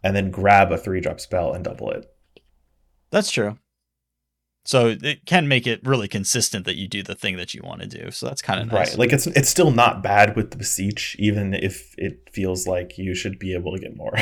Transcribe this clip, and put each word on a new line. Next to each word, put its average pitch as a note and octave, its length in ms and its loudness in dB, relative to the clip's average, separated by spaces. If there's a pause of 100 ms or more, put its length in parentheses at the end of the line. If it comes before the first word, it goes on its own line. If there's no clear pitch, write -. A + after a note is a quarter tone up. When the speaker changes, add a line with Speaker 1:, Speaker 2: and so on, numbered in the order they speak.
Speaker 1:
And G2 140 2
then F#2+ 160 0
grab G2 400 8
a D#2+ 60 0
three F#2 220 -2
drop D#2+ 200 -4
spell E2+ 320 -2
and E2 120 -8
double - 280 -8
it. - 200 -10 (960)
Speaker 2:
That's G3+ 200 0
true. G#2+ 280 -2 (1080)
So A#2 340 4
it - 260 -4
can E3+ 200 2
make B2+ 200 2
it A#2 180 -2
really B2 240 0
consistent G2+ 560 -2
that F#2 120 -4
you F#2+ 120 -8
do G2+ 140 -6
the F#2 120 -10
thing F#2+ 220 -6
that F2+ 160 -10
you - 100 -14
wanna F2 240 -12
do. E2 240 -12
So - 160 -10
that's C#3 140 -8
kinda F#2+ 240 -2
nice. G#2+ 260 0
Speaker 1:
Right. - 80 -6
Like, B2 140 4
it's, C3+ 140 2
it's - 240 2
still D#3+ 200 4
not A#2 320 4
bad G#2 340 4
with A2 160 -2
the - 40 -12
Beseech, - 600 -4
even G2+ 340 2
if - 460 -4
it - 340 -8
feels F#2 340 -2
like F2+ 300 -4
you F#2+ 180 -4
should F#2+ 240 -6
be F#2+ 160 -6
able F2 180 -4
to F#2+ 60 -6
get - 180 -14
more, - 260 -8